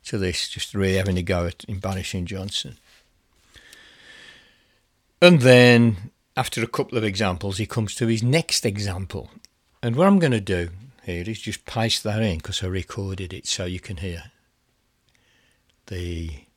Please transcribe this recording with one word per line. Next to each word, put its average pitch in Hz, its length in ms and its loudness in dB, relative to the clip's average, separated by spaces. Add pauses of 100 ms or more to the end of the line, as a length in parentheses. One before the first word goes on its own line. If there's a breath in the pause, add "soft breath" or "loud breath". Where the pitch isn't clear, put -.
to 113 120 -6
this," 92 300 -4
just - 260 -10
really 95 220 2
having 92 200 0
a 92 60 -2
go 87 240 0
at - 220 -10
embarrassing 95 580 -6
Johnson. 95 500 -10 (2500 loud breath)
And 175 200 8
then, 120 680 8 (260)
after 123 260 -4
a 113 60 -4
couple 120 300 -4
of 110 60 0
examples, 98 540 -2
he 104 80 -4
comes - 280 -4
to 117 140 -2
his 113 140 0
next 131 440 0
example. 98 640 -6 (500)
And 117 140 -2
what 175 140 6
I'm 202 100 6
gonna 131 220 2
do 87 300 -2 (340)
here 87 200 -6
is 110 160 -8
just - 240 -10
paste - 380 -2
that 107 180 -2
in, 92 200 0
'cause - 240 -8
I - 20 -4
recorded 95 680 -8
it, - 140 -14
so - 180 -4
you 90 140 -6
can 90 200 -12
hear 87 340 -10 (1500)
the 87 440 -8 (260)